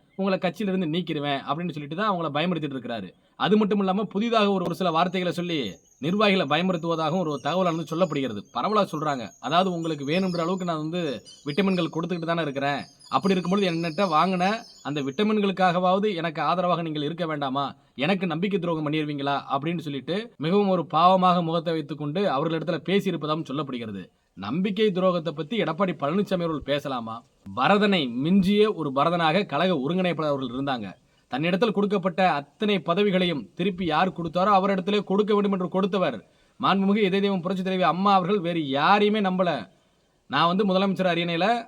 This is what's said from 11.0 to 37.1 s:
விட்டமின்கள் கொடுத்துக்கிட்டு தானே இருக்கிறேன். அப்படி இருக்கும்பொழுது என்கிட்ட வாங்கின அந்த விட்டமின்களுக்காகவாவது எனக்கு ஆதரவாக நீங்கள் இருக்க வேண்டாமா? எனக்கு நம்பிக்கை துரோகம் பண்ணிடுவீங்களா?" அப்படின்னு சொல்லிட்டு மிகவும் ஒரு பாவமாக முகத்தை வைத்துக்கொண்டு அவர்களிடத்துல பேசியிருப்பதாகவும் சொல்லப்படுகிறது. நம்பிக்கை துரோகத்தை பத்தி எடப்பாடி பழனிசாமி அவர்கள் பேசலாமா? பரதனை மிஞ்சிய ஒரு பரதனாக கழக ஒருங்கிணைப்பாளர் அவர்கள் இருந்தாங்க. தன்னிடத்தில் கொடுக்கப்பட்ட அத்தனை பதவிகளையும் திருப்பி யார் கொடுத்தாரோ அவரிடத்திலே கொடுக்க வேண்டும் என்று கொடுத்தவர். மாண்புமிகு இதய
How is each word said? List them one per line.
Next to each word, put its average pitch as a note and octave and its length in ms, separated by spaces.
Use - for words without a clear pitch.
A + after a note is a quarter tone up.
விட்டமின்கள் F3 480
கொடுத்துக்கிட்டு E3 340
தானே E3+ 160
இருக்கிறேன். C#3 420
அப்படி F#3 260
இருக்கும்பொழுது F#3 380
என்கிட்ட E3+ 360
வாங்கின F3+ 440
அந்த C#3+ 180
விட்டமின்களுக்காகவாவது F#3+ 1120
எனக்கு D#3+ 280
ஆதரவாக F3 400
நீங்கள் D3+ 200
இருக்க D#3+ 240
வேண்டாமா? C#3 480
எனக்கு F3+ 320
நம்பிக்கை F3+ 340
துரோகம் D#3+ 320
பண்ணிடுவீங்களா?" D3 480
அப்படின்னு D3+ 280
சொல்லிட்டு D#3+ 580
மிகவும் G3 320
ஒரு F3 260
பாவமாக F3+ 480
முகத்தை E3 300
வைத்துக்கொண்டு D#3 560
அவர்களிடத்துல D#3+ 580
பேசியிருப்பதாகவும் E3 640
சொல்லப்படுகிறது. A#2+ 600
நம்பிக்கை F#3 520
துரோகத்தை F3+ 440
பத்தி D#3+ 320
எடப்பாடி D#3+ 300
பழனிசாமி F3+ 400
அவர்கள் E3+ 320
பேசலாமா? B2+ 600
பரதனை F3+ 540
மிஞ்சிய G3 640
ஒரு D#3 200
பரதனாக E3 540
கழக E3+ 280
ஒருங்கிணைப்பாளர் D#3+ 540
அவர்கள் C3 280
இருந்தாங்க. B2+ 360
தன்னிடத்தில் F3 440
கொடுக்கப்பட்ட F#3 600
அத்தனை G3 460
பதவிகளையும் F3 760
திருப்பி F#3 300
யார் E3 260
கொடுத்தாரோ F3+ 420
அவரிடத்திலே G3 520
கொடுக்க G3+ 300
வேண்டும் G3+ 180
என்று F#3 160
கொடுத்தவர். F3+ 600
மாண்புமிகு F#3+ 360
இதய G3 240